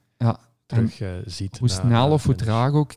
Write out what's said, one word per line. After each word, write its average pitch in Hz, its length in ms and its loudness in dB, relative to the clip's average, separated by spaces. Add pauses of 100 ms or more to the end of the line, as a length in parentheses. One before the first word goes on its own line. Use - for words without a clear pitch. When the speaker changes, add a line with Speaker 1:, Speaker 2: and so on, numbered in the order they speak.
(180)
Speaker 1:
Ja. 117 220 0 (260)
Speaker 2:
terug, 113 360 -2
Speaker 1:
En 101 60 -6 (100)
Speaker 2:
eh, 90 40 -10 (100)
ziet 95 260 -10
Speaker 1:
hoe 123 100 -2
Speaker 2:
na, 117 60 2
Speaker 1:
snel - 160 -2
Speaker 2:
na 117 200 4
Speaker 1:
of - 0 -
hoe 151 100 2 (140)
Speaker 2:
finish. 90 80 -2
Speaker 1:
traag 113 300 0
ook, 147 260 0